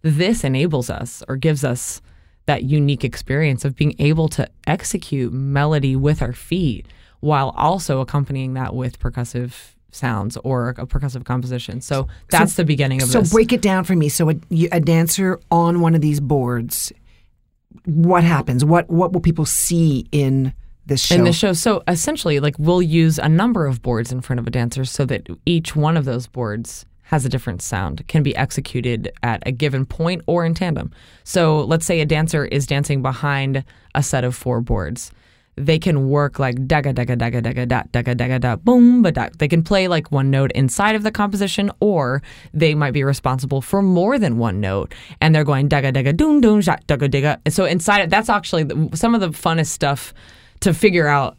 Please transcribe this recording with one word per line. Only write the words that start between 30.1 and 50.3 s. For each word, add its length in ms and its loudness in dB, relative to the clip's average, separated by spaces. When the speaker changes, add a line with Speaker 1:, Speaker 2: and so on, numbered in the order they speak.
Speaker 1:
or 180 0
in 80 0
tandem. 380 -4
So 420 2
let's 220 0
say 140 0
a 40 0
dancer 400 0
is 220 -2
dancing 340 0
behind 600 -2
a 80 2
set 200 0
of 120 -2
four 260 -2
boards. 500 -4
They 220 2
can 300 2
work 280 0
like 300 -2
daga, 260 0
daga, 220 -2
daga, 260 -2
daga, 240 -4
da, 180 -2
daga, 220 -2
daga, 260 -2
da, 160 0
boom, 460 6
ba, 100 4
da. 240 -2
They 100 0
can 160 2
play, 240 2
like, 240 0
one 180 2
note 220 2
inside 440 2
of 80 -2
the 80 0
composition, 680 -2
or 420 0
they 220 2
might 160 0
be 140 0
responsible 560 -2
for 200 0
more 380 2
than 180 0
one 220 0
note, 340 -4
and 120 4
they're 120 4
going 240 0
daga, 240 2
daga, 240 0
doon, 240 4
doon, 200 6
ja, 140 0
daga, 200 0
daga. 320 0
So 100 2
inside, 460 2
that's 180 2
actually 360 0
the, 340 -2
some 180 2
of 60 0
the 80 0
funnest 380 -2
stuff 460 -4